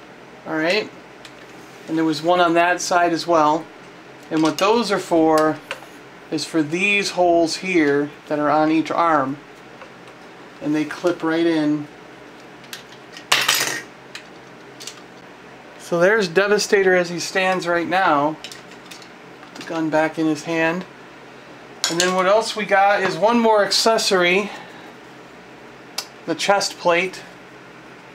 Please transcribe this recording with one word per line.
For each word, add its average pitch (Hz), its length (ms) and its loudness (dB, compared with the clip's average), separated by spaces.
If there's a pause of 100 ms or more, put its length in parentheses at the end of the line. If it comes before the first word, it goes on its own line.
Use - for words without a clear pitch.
(480)
All 160 80 -6
right, 180 340 -2 (1000)
and 160 80 -4
there 160 100 0
was 156 180 -2
one 180 160 2
on 170 160 2
that 175 260 2
side 175 320 2
as 160 140 -4
well. 160 380 4 (640)
And 160 120 0
what 156 140 0
those 208 340 2
are 190 80 0
for 156 580 2 (720)
is 156 140 -4
for 165 160 0
these 190 500 -2
holes 170 460 2
here 147 520 0 (180)
that 151 120 -2
are 147 100 0
on 156 220 4
each 160 200 0
arm. 147 460 0 (1200)
And 151 140 -2
they 151 100 -2
clip 170 380 -4
right 165 220 0
in. 151 420 0 (4000)
So - 200 -4
there's 196 280 4
Devastator 196 680 2
as 175 140 0
he 175 100 -8
stands 185 480 -2
right 170 200 -2
now. 156 500 2 (1160)
Put - 100 -16
the - 60 -14
gun 160 200 -4
back 156 300 0
in 160 80 0
his 151 160 -2
hand. 165 420 -2 (1040)
And 165 100 -2
then 185 140 2
what 185 140 2
else 214 280 2
we 208 100 -6
got 196 360 4
is 180 160 -2
one 226 220 2
more 220 260 4
accessory. 202 840 2 (1800)
The 165 80 -4
chest 196 420 -2
plate. 180 460 -2 (920)